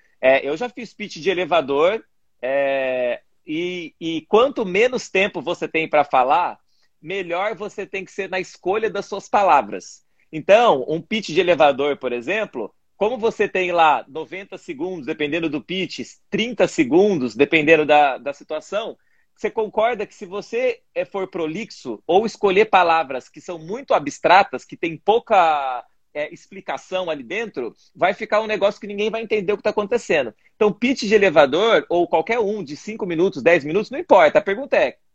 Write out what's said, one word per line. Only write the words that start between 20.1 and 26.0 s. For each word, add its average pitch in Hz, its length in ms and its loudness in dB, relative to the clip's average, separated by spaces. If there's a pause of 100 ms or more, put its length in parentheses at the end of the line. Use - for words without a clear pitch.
se 214 100 -16
você, 233 540 -4 (160)
é, 180 80 -4
for 190 240 -8
prolixo 160 800 -8
ou 196 180 4
escolher 202 400 2
palavras 165 600 2
que - 140 -20
são 175 180 -12
muito 220 340 -6
abstratas, 165 680 2
que - 140 -18
tem 165 180 -6
pouca, 160 920 0 (280)